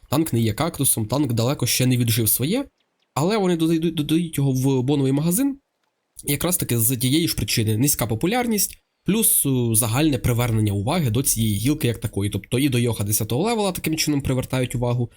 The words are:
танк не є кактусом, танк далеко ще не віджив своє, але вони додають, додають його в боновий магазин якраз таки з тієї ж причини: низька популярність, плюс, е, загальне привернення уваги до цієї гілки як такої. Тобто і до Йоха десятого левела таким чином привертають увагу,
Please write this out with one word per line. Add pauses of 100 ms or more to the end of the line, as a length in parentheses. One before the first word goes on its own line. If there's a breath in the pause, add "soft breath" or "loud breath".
(100)
танк
не
є
кактусом,
танк
далеко
ще
не
віджив
своє, (500)
але
вони
додають,
додають
його
в
боновий
магазин (680)
якраз
таки
з
тієї
ж
причини:
низька
популярність, (260)
плюс,
е, (220)
загальне
привернення
уваги
до
цієї
гілки
як
такої.
Тобто
і
до
Йоха
десятого
левела
таким
чином
привертають
увагу,